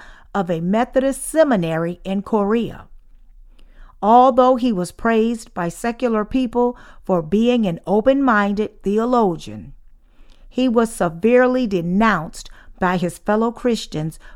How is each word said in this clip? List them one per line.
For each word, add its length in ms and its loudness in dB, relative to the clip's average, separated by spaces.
of 160 -2
a 100 -4
Methodist 640 0
seminary 800 0
in 180 -4
Korea. 640 -2
Although 560 6
he 140 0
was 220 -4
praised 640 -2
by 140 -4
secular 560 -4
people 520 -2
for 180 0
being 460 2
an 200 -4
open-minded 960 0
theologian, 920 -2
he 200 -2
was 240 2
severely 760 2
denounced 800 -2
by 180 0
his 220 -4
fellow 320 0
Christians 680 -4